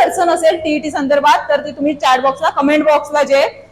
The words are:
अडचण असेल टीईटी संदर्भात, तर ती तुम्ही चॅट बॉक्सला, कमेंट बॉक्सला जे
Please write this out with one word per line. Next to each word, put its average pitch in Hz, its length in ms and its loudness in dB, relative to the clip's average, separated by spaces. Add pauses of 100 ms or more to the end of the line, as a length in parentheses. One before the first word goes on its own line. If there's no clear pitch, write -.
अडचण 349 280 0
असेल 339 260 2
टीईटी 311 340 -4
संदर्भात, 285 580 0
तर 285 120 0
ती 294 100 -10
तुम्ही 285 240 -4
चॅट 262 260 0
बॉक्सला, 269 280 -2
कमेंट 294 360 0
बॉक्सला 294 380 0
जे 269 200 2 (300)